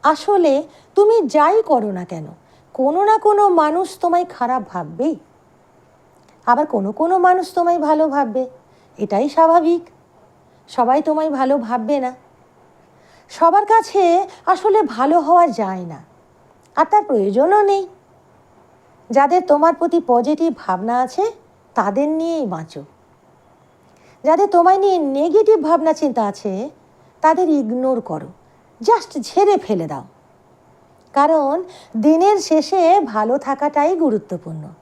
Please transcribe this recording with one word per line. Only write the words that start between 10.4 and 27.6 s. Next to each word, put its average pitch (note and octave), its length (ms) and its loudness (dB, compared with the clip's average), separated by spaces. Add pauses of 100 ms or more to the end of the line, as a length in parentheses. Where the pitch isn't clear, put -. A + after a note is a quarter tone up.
সবাই C4 340 0
তোমায় D#4 280 -2
ভালো C4+ 280 -2
ভাববে A#3 420 -4
না। B3+ 140 -8 (1120)
সবার F#4+ 380 2
কাছে G4 600 2 (180)
আসলে G4 360 2
ভালো C#4 380 0
হওয়া E4+ 280 4
যায় F#3+ 360 -6
না, E3 200 -16 (720)
আর D#4+ 140 2
তার G#4 140 2
প্রয়োজনও C4+ 580 2
নেই। G4 260 0 (1200)
যাদের C#4+ 320 2
তোমার D#4 320 2
প্রতি E4+ 320 -2
পজিটিভ D4 500 0
ভাবনা G#3+ 440 -4
আছে F#4+ 320 -4 (420)
তাদের G#3+ 340 -2
নিয়েই D#4+ 380 -4
বাঁচো, D#3+ 380 -12 (1400)
যাদের F#4 240 2
তোমায় F#4 300 4
নিয়ে F#4+ 200 2
নেগেটিভ D#4+ 640 2
ভাবনা D#4+ 300 0
চিন্তা B3 340 -2
আছে G3+ 440 -8 (500)
তাদের D#4+ 280 2
ইগনোর B3+ 520 -2